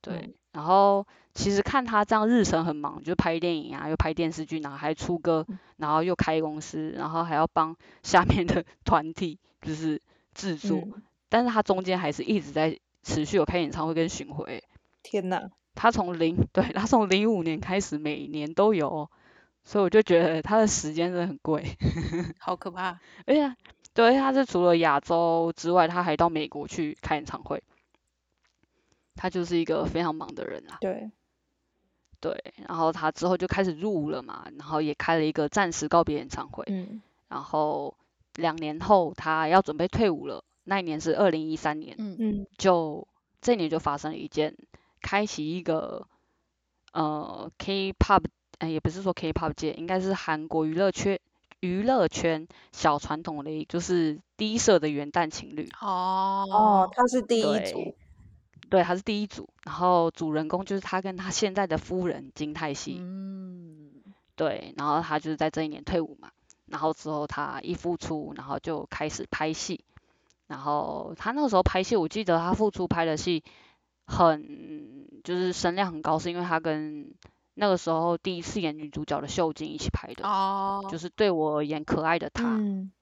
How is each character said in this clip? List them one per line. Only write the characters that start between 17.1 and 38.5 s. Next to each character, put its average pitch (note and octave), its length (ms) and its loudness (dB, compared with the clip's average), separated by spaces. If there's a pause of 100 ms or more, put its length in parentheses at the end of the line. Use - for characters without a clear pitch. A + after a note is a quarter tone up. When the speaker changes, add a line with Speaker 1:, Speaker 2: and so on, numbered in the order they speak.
Speaker 1:
五 G3 100 0
年 D#3+ 160 -2
开 F#3 220 -2
始 D3+ 180 -6
每 D3+ 300 -4
年 D3+ 260 -6
都 G#3 200 4
有 E3+ 160 0
哦， D#3 200 -6 (540)
所 - 160 -2
以 G3+ 40 6
我 F3+ 60 4
就 G#3+ 120 8
觉 F3 200 6
得 D#3+ 200 2
他 G#3 160 2
的 A3 100 8
时 D#3 240 -2
间 E3 200 0
真 F3 100 0
的 F3 60 0
很 - 140 -6
贵。 D3+ 380 -2
<laughs> E3 600 -2
Speaker 3:
好 F3+ 140 -4
可 F3+ 160 -8
怕。 F3+ 300 -6 (260)
Speaker 1:
而 B3+ 80 4
且， C#4+ 220 4 (380)
对， A#3 140 6
而 A#3+ 40 10
且 C4+ 80 6
他 C4+ 140 2
是 C4+ 100 4
除 F3+ 220 2
了 F3 120 8
亚 D#3 220 4
洲 E3 560 2
之 E3+ 160 -2
外， F3 160 6
他 F3 160 -2
还 D#3 140 0
到 E3+ 100 4
美 D#3+ 220 -2
国 D3 180 -8
去 D#3 340 -4
开 - 140 -2
演 D3 100 -6
唱 - 160 -12
会。 - 220 -8 (1500)
他 - 140 -4
就 F3+ 160 -4
是 F3 120 0
一 E3 60 2
个 D#3 220 0
非 E3 160 -2
常 E3 120 -2
忙 - 220 -10
的 - 100 -8
人 - 200 -10
啦。 - 160 -18
Speaker 2:
对。 G#3+ 300 -6 (1080)
Speaker 1:
对， - 340 -8 (140)
然 E3+ 100 -6
后 E3 140 4
他 D#3+ 180 0
之 E3 180 -2
后 F3+ 100 4
就 F3+ 100 -2
开 G3 160 0
始 F#3 80 2
入 F3+ 220 -2
伍 D3+ 160 0
了 C#3 120 -4
嘛， E2+ 240 -14 (120)
然 D3 100 -16
后 D#3 140 0
也 D3+ 140 0
开 E3 220 2
了 D#3 60 2
一 D#3 80 2
个 D3+ 160 0
暂 F#3 240 0
时 D3+ 160 -6
告 E3+ 160 6
别 D3 140 -2
演 C3+ 100 -8
唱 - 220 -10
会。 - 180 -12
Speaker 2:
嗯。 G3+ 340 -8 (280)
Speaker 1:
然 C3 120 -8
后 D3 540 -2 (400)
两 D#3+ 220 -2